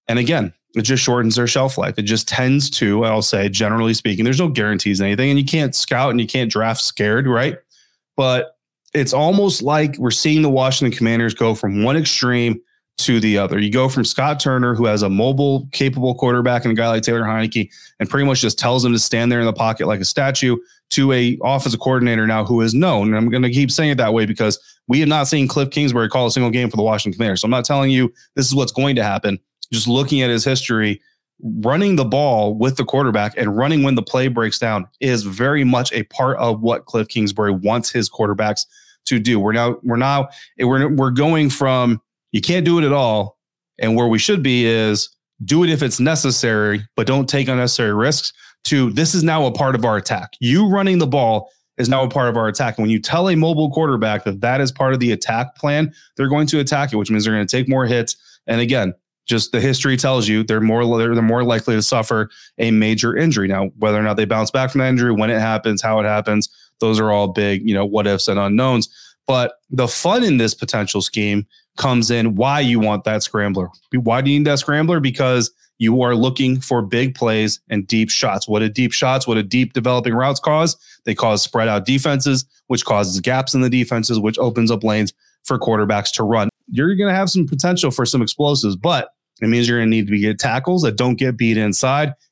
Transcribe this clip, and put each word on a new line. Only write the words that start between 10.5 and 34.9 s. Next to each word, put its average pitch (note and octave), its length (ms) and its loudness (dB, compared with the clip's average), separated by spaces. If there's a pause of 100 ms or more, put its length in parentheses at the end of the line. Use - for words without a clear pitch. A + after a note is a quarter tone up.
Commanders A#2 400 0
go A2+ 180 0
from G2+ 300 -2
one C3 120 2
extreme B2 640 0 (380)
to A#2+ 220 2
the G#2+ 180 2
other. G2 220 0
You G#2 120 0
go C3 160 2
from C3 160 0
Scott C#3+ 360 -2
Turner, B2 340 0
who A#2 120 2
has G#2+ 180 2
a G2 60 0
mobile, C3+ 640 2
capable B2+ 420 0
quarterback B2 500 0
and A#2 60 0
a A2 40 0
guy A2+ 120 0
like A2+ 160 0
Taylor A#2 180 0
Heinicke, A2 480 -2 (300)
and G2+ 100 -4
pretty C#3+ 160 0
much C3 160 0
just G#2+ 160 -2
tells B2 260 0
him A#2+ 100 2
to A2+ 60 0
stand A#2+ 320 0
there A#2+ 80 0
in A#2 60 0
the A2+ 80 0
pocket A2+ 320 -2
like G2+ 140 -2
a F#2+ 60 -4
statue, C3+ 520 0 (320)
to C3+ 220 2
a B2 320 2
offensive C3+ 380 -2
coordinator A#2+ 440 0
now A2 180 0
who A2+ 180 0
is A2+ 120 0
known, B2 360 2
and G#2+ 80 0
I'm A2+ 120 0
gonna B2 220 0
keep C3 180 2
saying D3+ 220 0
it C3+ 60 0
that A2 160 2
way A2+ 120 2
because G#2+ 340 -2 (280)
we B2+ 140 2
have D3+ 80 2
not D3 180 0
seen C#3 200 0
Cliff C#3 220 -2
Kingsbury B2 400 0
call B2+ 160 0
a A2+ 60 -2
single B2 200 0
game A#2+ 200 -2
for A2 60 -4
the G#2 60 0
Washington G#2+ 320 -2
Commanders. G2+ 260 -2
So - 40 -4
I'm A2+ 60 0
not B2+ 120 0
telling C#3 280 0
you B2+ 200 2 (240)
this C3+ 120 0
is C3 80 -2
what's C3+ 160 0
going C#3 240 -2
to A2+ 80 0
happen. G2 360 -2 (320)
Just A#2 160 -4
looking C3+ 340 0
at B2 80 0
his A#2 140 0
history, A2 580 -2 (380)
running C3 560 0
the C#3 100 2
ball A#2 480 2
with B2 220 0
the B2+ 80 -4
quarterback G#2+ 540 0
and G#2 200 -2
running C#3+ 240 2
when C#3 140 2
the A2+ 80 0
play C3 240 -2
breaks A#2 320 -2
down G#2+ 280 -2 (120)